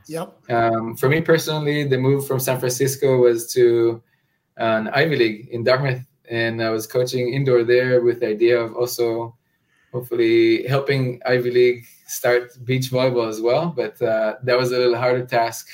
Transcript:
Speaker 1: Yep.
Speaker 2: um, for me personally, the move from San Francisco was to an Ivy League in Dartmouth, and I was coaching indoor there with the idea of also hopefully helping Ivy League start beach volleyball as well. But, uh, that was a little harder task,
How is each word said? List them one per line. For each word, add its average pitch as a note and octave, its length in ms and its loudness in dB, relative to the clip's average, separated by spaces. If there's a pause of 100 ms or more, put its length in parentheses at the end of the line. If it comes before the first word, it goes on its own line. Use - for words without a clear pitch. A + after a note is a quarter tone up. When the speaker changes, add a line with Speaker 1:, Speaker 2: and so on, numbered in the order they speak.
Speaker 1:
Yep. - 440 -10
Speaker 2:
um, A2+ 460 -2
for C3 120 0
me D#3+ 140 2
personally, D3+ 640 0
the C3 140 0
move C#3 280 0
from C3+ 140 -2
San C3 180 -2
Francisco C3 580 0
was A#2+ 380 2
to A#2 480 2 (560)
an A2 300 -2
Ivy D3 280 0
League A2 320 0
in A#2 160 -6
Dartmouth, C3 400 0 (260)
and A#2 320 -2
I A2+ 60 0
was A2 180 -4
coaching B2 460 -2
indoor C3 320 2
there B2 380 4
with A#2 180 0
the A2+ 80 -2
idea A#2 320 2
of A2 160 -6
also A#2 580 -2 (580)
hopefully A2+ 760 2
helping B2+ 580 -2
Ivy B2 240 0
League B2 340 2 (220)
start B2 460 -2 (120)
beach C3 280 -2
volleyball B2 360 0
as G#2+ 120 -8
well. C3 340 0
But, - 260 -6
uh, A2+ 440 -2
that B2 120 2
was B2+ 140 0
a B2 80 -2
little A#2+ 180 2
harder B2+ 300 0
task, A#2 480 -2